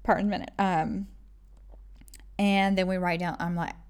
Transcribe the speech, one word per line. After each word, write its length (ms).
part 180
in 60
a 20
minute. 280
Um, 500
and 380
then 100
we 80
write 240
down, 200
I'm 180
like, 160